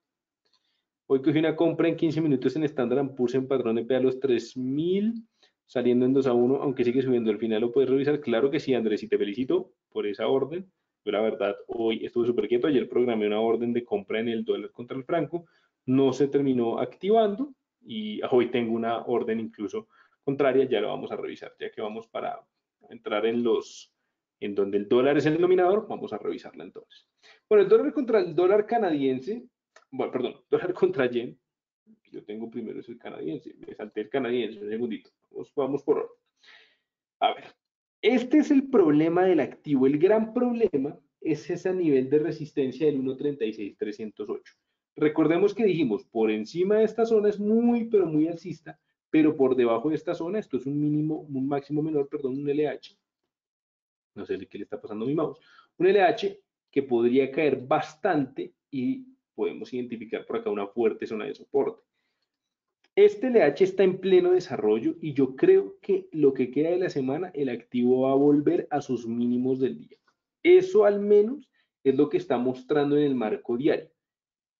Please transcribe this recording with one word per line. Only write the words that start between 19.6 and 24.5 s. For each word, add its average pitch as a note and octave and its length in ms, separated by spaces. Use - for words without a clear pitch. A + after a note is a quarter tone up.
contraria. C3+ 420
Ya A2 160
lo G#2 60
vamos G#2 240
a G#2+ 60
revisar, - 420
ya - 100
que - 120
vamos A2 260
para A2 340
entrar A2 380
en A#2+ 160
los, - 500
en G#2 160